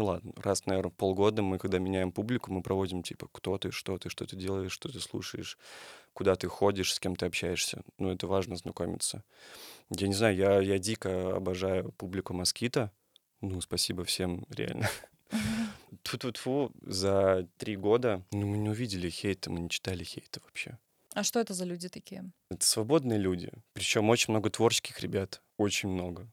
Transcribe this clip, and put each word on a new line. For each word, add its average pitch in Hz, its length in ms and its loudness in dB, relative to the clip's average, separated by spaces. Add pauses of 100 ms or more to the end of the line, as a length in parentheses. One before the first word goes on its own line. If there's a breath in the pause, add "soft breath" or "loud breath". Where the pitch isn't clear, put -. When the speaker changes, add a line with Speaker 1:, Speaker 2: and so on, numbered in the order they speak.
Speaker 1:
ладно, 90 320 -2
раз, - 300 0
наверное, 95 260 0
в - 40 -20
полгода 101 460 4
мы, 95 160 2
когда 95 220 2
меняем 92 320 0
публику, 113 400 -2
мы 92 100 0
проводим, 92 420 0
типа, - 280 -10
кто 95 260 -4
ты, 92 140 -4
что - 260 -4
ты, 92 120 -10
что - 160 -6
ты - 100 -12
делаешь, 95 360 -4
что - 180 -8
ты 123 100 -12
слушаешь, - 580 -8 (560 loud breath)
куда 95 220 4
ты 90 120 -4
ходишь, 98 460 2
с - 60 -4
кем 92 160 -2
ты 90 100 0
общаешься. - 560 -2 (160)
Ну, 98 120 0
это 90 180 -2
важно 92 280 0
знакомиться. 90 680 -6 (640 loud breath)
Я 98 180 0
не 98 60 2
знаю, 104 220 4
я, 98 260 8
я 98 180 4
дико 95 560 -2
обожаю 92 580 0
публику 92 400 -6
"Москита". 107 580 0 (500)
Ну, 95 200 -4
спасибо 90 420 -2
всем, 87 460 -2
реально. - 380 -2 (440 loud breath)
Speaker 2:
Мгм. 220 480 -2
Speaker 1:
<laughs> - 240 -20
Тьфу-тьфу-тьфу, 131 680 -2 (100)
за 95 640 4 (100)
три 107 180 -4
года, 104 560 4
ну, 101 160 2
мы 101 100 0
не 107 120 0
увидели 98 400 -2
хейта, 95 400 -2
мы 90 100 -2
не 85 100 -4
читали 90 340 -4
хейта - 400 -12
вообще. - 340 -10 (360)
Speaker 2:
А - 80 -2
что - 180 0
это 208 140 -4
за 180 100 -4
люди 180 240 -6
такие? 185 420 -14 (200)
Speaker 1:
Это - 140 -2
свободные 120 540 4
люди, 92 320 0 (240)
причём - 340 2
очень 117 240 6
много 107 160 2
творческих - 520 2
ребят, - 420 -4 (160)
очень 101 320 0
много. 90 420 -4